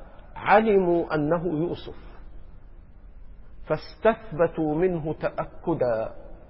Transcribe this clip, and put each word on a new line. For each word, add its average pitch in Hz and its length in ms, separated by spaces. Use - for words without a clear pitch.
علموا 175 800
أنه 160 320
يوسف. 160 640
فاستثبتوا 160 1080
منه 165 380
تأكدا: 131 1040